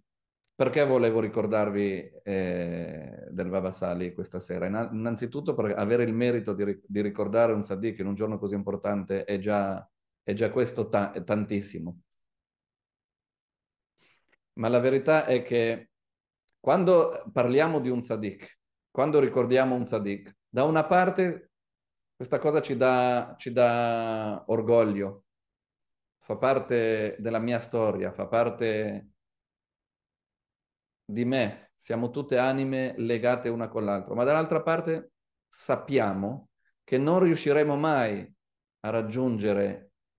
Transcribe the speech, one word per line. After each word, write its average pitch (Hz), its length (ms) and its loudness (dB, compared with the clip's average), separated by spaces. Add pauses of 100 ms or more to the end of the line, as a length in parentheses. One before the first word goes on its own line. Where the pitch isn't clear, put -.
(560)
perché 135 300 2
volevo 117 340 2
ricordarvi, 104 1040 -2
eh, 85 1080 -6
del 90 200 -6
Baba 92 220 -2
Sali 87 420 -6
questa 90 260 -10
sera? 90 260 -6
Inna-, 107 260 -4
innanzitutto 117 640 -4
per 107 240 -2
avere 117 260 2
il 113 100 0
merito 117 400 0
di 98 100 -2
ri-, 101 220 -2
di 101 160 -2
ricordare 104 520 2
un 107 80 0
tzaddik 104 380 -6
in 98 80 -4
un 98 80 -4
giorno 107 240 -4
così 101 160 -4
importante 98 720 -4
è 101 140 -4
già, 98 480 -2 (360)
è 104 100 -4
già 107 180 0
questo 120 380 -2
ta-, 101 220 0 (120)
tantissimo. 101 760 -4 (2500)
Ma 123 140 -4
la 123 120 4
verità 135 460 4
è 127 160 2
che 117 500 -2 (680)
quando 170 720 4
parliamo 139 480 2
di 127 100 -2
un 120 120 -2
tzaddik, 107 580 -8 (320)
quando 147 280 2
ricordiamo 127 560 4
un 123 80 -2
tzaddik, 101 520 -4 (140)
da 131 140 0
una 156 220 2
parte 180 640 0 (640)
questa 127 240 -4
cosa 151 220 2
ci 143 140 -4
dà, 123 640 2
ci 120 160 -10
dà 117 920 0
orgoglio, 107 760 2 (920)
fa - 180 -8
parte 113 840 0
della 113 200 -4
mia 117 200 0
storia, 101 520 -2
fa - 160 -8
parte 113 840 -2 (1900)
di 110 200 -4
me, 120 500 -2
siamo 120 340 -4
tutte 131 280 -2
anime 131 600 0
legate 120 500 0
una 117 220 -4
con 107 160 -4
l'altra, 101 300 -4
ma 120 100 0
dall'altra 156 360 2
parte 165 520 -4 (340)
sappiamo 113 1040 -2 (340)
che 127 140 0
non 165 220 2
riusciremo 151 580 4
mai 123 540 0 (500)
a 107 80 -4
raggiungere 107 1040 -2 (260)